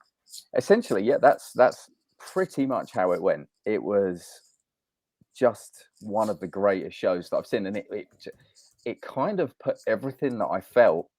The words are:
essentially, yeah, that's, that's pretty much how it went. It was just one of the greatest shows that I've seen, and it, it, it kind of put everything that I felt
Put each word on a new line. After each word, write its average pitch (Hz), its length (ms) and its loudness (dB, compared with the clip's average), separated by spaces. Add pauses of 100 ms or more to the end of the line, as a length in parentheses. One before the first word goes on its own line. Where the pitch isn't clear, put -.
(560)
essentially, 127 480 2
yeah, 117 180 2
that's, - 320 4
that's - 360 2 (300)
pretty - 460 -4
much 113 260 -4
how 92 220 2
it 82 80 -2
went. 80 260 -2 (180)
It 104 160 -2
was 98 460 0 (1080)
just - 520 -2 (140)
one 107 280 -2
of 92 100 -6
the 95 80 -8
greatest 95 500 0
shows 90 320 -2
that - 80 -2
I've - 100 -4
seen, 107 180 -2
and 101 120 -6
it, - 140 -10
it, 104 160 -10 (800)
it - 160 -8
kind 180 380 -4
of 143 200 -4
put - 180 -4 (100)
everything 123 520 -4
that 95 80 -2
I 95 140 -4
felt 90 460 4 (120)